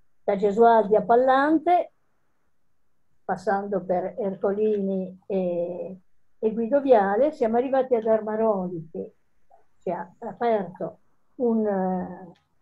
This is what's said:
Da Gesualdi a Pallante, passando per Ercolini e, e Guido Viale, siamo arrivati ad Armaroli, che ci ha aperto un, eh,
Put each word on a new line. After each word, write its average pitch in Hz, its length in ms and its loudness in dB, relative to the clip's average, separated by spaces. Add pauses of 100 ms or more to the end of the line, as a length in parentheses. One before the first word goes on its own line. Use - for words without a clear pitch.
(220)
Da 202 140 0
Gesualdi 214 600 4
a 196 60 2
Pallante, 269 880 2 (1400)
passando 196 580 -4
per 180 320 -4
Ercolini 196 1120 -2
e, 180 720 -4 (400)
e 220 140 -2
Guido 226 280 0
Viale, 240 520 4
siamo 233 240 -2
arrivati 262 400 0
ad 226 100 -2
Armaroli, 214 880 -2
che 190 220 -12 (640)
ci 185 100 -8
ha 175 180 -8 (120)
aperto 208 800 -4 (380)
un, 226 280 0
eh, 185 680 -4 (300)